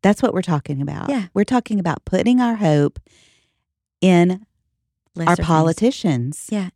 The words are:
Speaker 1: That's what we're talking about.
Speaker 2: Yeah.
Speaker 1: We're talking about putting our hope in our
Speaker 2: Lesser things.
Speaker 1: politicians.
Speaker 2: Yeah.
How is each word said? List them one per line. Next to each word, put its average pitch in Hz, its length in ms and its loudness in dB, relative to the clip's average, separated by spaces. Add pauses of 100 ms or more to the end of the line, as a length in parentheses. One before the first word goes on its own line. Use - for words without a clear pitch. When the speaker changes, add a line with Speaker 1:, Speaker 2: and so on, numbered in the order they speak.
Speaker 1:
That's 196 200 2
what 247 120 0
we're 185 80 -2
talking 147 400 -4
about. 143 260 -8
Speaker 2:
Yeah. 247 260 -4
Speaker 1:
We're 202 100 2
talking 226 340 -2
about 170 260 -4
putting 233 360 2
our 233 160 0
hope 151 420 2 (1000)
in 180 300 4 (880)
our 170 80 -6
Speaker 2:
Lesser 175 120 4
things. 175 100 -2
Speaker 1:
politicians. 160 1040 0
Speaker 2:
Yeah. 196 260 -6